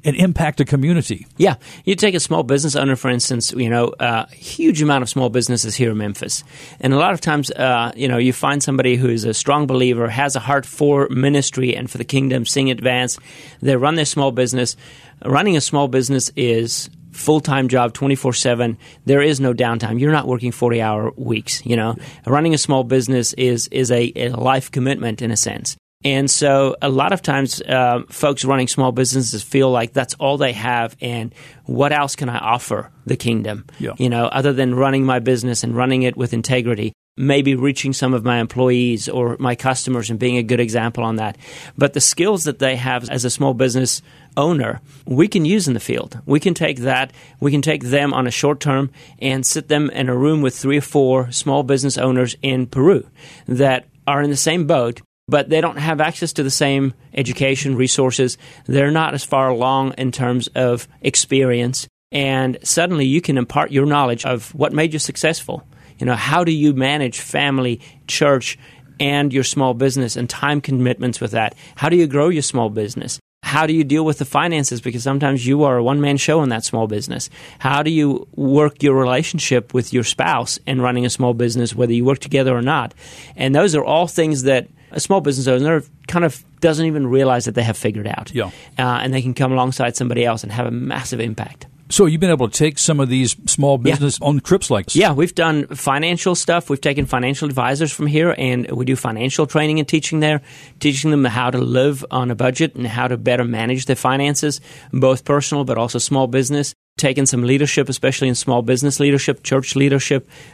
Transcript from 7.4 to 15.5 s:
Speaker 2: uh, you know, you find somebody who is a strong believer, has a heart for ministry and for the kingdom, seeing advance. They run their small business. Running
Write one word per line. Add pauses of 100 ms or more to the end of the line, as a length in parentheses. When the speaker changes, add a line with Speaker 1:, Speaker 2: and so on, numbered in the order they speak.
Speaker 2:
uh,
you
know,
you
find
somebody
who
is
a
strong
believer,
has
a
heart
for
ministry
and
for
the
kingdom,
seeing
advance. (420)
They
run
their
small
business. (480)
Running